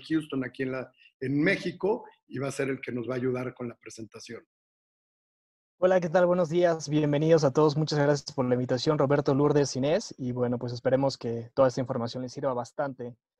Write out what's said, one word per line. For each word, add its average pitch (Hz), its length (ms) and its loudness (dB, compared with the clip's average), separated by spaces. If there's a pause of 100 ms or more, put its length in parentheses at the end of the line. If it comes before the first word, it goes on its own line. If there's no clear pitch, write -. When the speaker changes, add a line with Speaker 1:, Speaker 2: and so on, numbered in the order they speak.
Speaker 1:
Houston 151 380 -2
aquí 123 180 -6
en 131 100 -4
la, 127 180 -8 (280)
en 139 220 0
México 185 640 -2 (220)
y - 100 -12
va 135 100 -4
a 135 40 -6
ser 135 180 -4
el 135 100 -4
que - 140 -10
nos 120 160 -6
va 127 60 -4
a - 20 -4
ayudar 123 360 -4
con 123 140 -10
la 117 80 -12
presentación. - 680 -16 (1400)
Speaker 2:
Hola, 185 200 4
¿qué 170 80 -2
tal? 180 160 4
Buenos 175 240 2
días, 165 400 2
bienvenidos 151 560 4
a 131 80 2
todos. 151 240 4
Muchas 156 220 0
gracias 143 340 2
por 135 100 0
la 123 100 0
invitación, 127 440 0
Roberto, 143 360 2
Lourdes, 143 440 2
Inés. 151 400 0
Y 123 160 -4
bueno, 123 260 0
pues 120 140 -6
esperemos 131 440 0
que 117 360 -6
toda 135 160 4
esta 123 100 -4
información 123 420 -4
les 123 120 -10
sirva 135 200 -4
bastante 120 640 -6 (240)